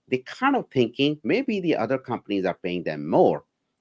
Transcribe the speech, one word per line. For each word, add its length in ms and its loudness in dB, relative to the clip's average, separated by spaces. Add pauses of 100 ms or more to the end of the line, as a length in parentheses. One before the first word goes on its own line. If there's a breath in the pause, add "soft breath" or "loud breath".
they 120 -2
kind 360 0
of 140 -2
thinking 540 0
maybe 360 0
the 160 0
other 220 -2
companies 480 -4
are 160 -2
paying 220 -4
them 260 -6
more 340 2 (380)